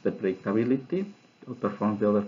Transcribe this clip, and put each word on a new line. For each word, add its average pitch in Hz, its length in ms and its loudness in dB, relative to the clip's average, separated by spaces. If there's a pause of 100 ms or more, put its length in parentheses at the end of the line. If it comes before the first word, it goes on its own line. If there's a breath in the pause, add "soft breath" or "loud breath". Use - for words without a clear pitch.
the 107 80 2
predictability, 120 920 0 (400)
outperforms 104 540 -2
the 104 100 4
other 104 180 2